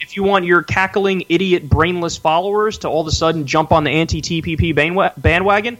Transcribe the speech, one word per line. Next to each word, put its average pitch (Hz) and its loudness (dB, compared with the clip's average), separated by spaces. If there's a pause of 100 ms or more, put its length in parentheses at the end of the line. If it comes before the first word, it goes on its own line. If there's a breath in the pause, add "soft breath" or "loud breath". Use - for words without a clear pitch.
if - -14
you 196 -2
want 196 2
your 175 4
cackling, 190 -2
idiot, 175 0
brainless 170 0
followers 202 0
to 156 -6
all 147 0
of 156 -4
a 151 -2
sudden 165 0
jump 156 0
on 160 4
the 139 0
anti-T 160 -2
P 165 -4
P 165 0
bandwa-, 165 0
bandwagon, 196 0